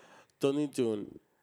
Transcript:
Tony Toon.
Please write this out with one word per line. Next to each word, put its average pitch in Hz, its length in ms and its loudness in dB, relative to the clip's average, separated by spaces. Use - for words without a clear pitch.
Tony 143 280 2
Toon. 113 400 0